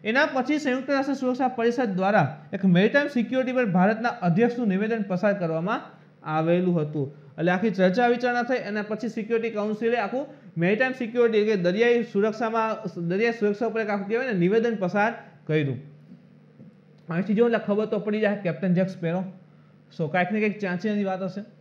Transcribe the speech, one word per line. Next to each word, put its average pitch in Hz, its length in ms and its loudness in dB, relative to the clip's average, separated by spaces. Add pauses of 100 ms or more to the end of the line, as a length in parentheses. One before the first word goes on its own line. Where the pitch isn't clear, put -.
એના 247 220 2
પછી 277 320 -2
સંયુક્ત 269 320 -2
રાષ્ટ્ર 277 240 0
સુરક્ષા 254 340 -2
પરિષદ 240 380 0
દ્વારા 190 520 2 (160)
એક 196 120 -4
maritime 214 420 6
security 254 440 0
પર 254 140 2
ભારતના 214 440 2
અધ્યક્ષનું 233 580 2
નિવેદન 214 340 0
પસાર 196 320 0
કરવામાં 175 480 -2 (420)
આવેલું 170 580 2
હતું. 147 300 -4 (260)
એટલે 170 140 2
આખી 202 180 0
ચર્ચા 190 380 2
વિચારણા 240 360 0
થઈ, 254 120 -2
એના 208 260 -4
પછી 214 280 -6
security 226 400 -2
કાઉન્સિલે 214 480 -2
આખું 233 280 -4 (320)
maritime 214 340 2
security 233 480 2
એટલે 214 160 2
કે 180 80 -2
દરિયાઈ 226 400 2
સુરક્ષામાં, 220 760 -2 (300)
દરિયાઈ 220 260 0
સુરક્ષા 208 320 0
ઉપર 220 140 -2
એક 214 100 -2
આખું 202 180 -2
કહેવાય 240 200 -2
ને 233 60 -2
નિવેદન 214 420 2
પસાર 202 380 0 (340)
કર્યું. 139 440 -2 (1160)
અહીંથી 190 240 -2
જો 226 120 4
એટલે 233 120 2
ખબર 214 280 0
તો 214 140 -2
પડી 214 200 -2
જાય 208 160 2
કેપ્ટન 180 380 -2
જેક 185 160 2
સ્પેરો. 175 340 -4 (760)
So 160 80 -2
કાંઈક 180 240 0
ને 214 80 0
કાંઈક 208 200 0
ચાંચિયાની 202 440 -2
વાત 190 180 -4
હશે. 190 200 -6 (200)